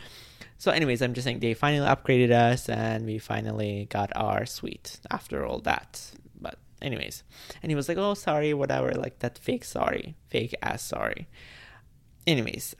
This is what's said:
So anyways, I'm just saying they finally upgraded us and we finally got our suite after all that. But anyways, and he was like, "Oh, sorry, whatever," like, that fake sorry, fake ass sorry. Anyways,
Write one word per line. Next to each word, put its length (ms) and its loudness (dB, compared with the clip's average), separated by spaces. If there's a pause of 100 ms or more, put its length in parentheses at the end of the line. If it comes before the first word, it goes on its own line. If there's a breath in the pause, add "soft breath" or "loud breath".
(580 loud breath)
So 120 2
anyways, 320 4
I'm 100 0
just 120 -4
saying 160 -2
they 140 2
finally 320 2
upgraded 440 6
us 380 6
and 360 -2
we 140 -4
finally 720 -4
got 240 0
our 320 0
suite 540 -10 (100)
after 340 -4
all 160 -4
that. 520 -2 (280)
But 180 -10 (220)
anyways, 420 -6 (400 loud breath)
and 80 -4
he 60 2
was 120 -2
like, 100 0
"Oh, 160 0
sorry, 400 0
whatever," 380 0
like, 260 -6
that 200 -6
fake 260 -4
sorry, 500 -2 (140)
fake 340 -2
ass 200 -4
sorry. 440 -4 (1000 loud breath)
Anyways, 540 0